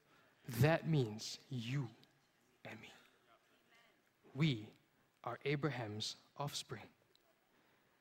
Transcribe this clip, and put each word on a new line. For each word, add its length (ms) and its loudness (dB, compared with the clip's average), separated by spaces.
That 280 6
means 500 2
you 360 -2
and 160 -12
me. 100 -18
We 340 2
are 220 -6
Abraham's 720 -2
offspring. 500 -6